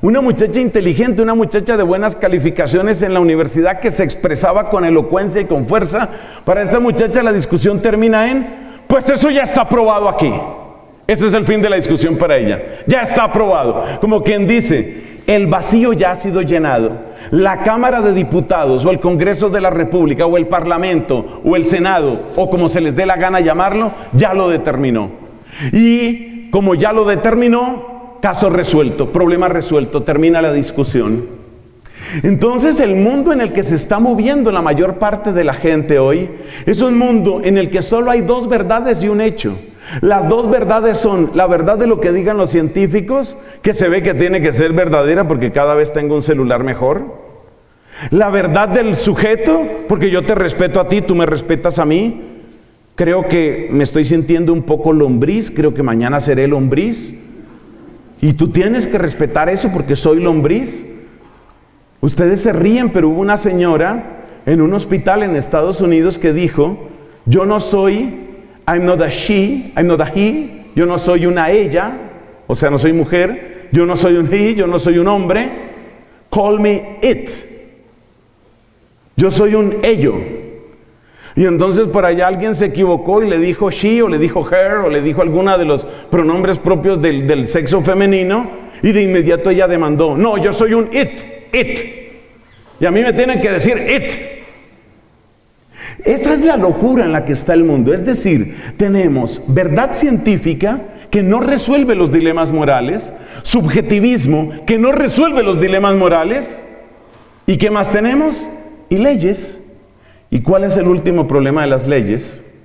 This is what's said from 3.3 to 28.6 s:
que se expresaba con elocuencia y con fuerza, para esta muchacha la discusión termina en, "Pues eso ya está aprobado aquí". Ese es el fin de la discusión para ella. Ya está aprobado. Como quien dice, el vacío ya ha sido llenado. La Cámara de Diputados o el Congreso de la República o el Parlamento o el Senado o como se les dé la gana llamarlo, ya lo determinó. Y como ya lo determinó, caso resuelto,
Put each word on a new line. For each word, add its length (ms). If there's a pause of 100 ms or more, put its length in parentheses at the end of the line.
que 100
se 140
expresaba 680
con 140
elocuencia 560
y 60
con 200
fuerza, 440 (340)
para 180
esta 200
muchacha 420
la 80
discusión 500
termina 480
en, 180 (380)
"Pues 240
eso 200
ya 140
está 180
aprobado 480
aquí". 200 (800)
Ese 200
es 60
el 120
fin 160
de 80
la 80
discusión 400
para 180
ella. 260 (240)
Ya 160
está 220
aprobado. 580 (200)
Como 220
quien 220
dice, 580 (220)
el 220
vacío 460
ya 180
ha 60
sido 240
llenado. 500 (400)
La 320
Cámara 380
de 100
Diputados 720
o 80
el 80
Congreso 500
de 120
la 80
República 560
o 100
el 120
Parlamento 1000
o 100
el 80
Senado 560 (160)
o 140
como 180
se 140
les 120
dé 120
la 100
gana 240
llamarlo, 540 (180)
ya 220
lo 160
determinó. 640 (600)
Y 760
como 260
ya 160
lo 140
determinó, 880 (280)
caso 280
resuelto, 580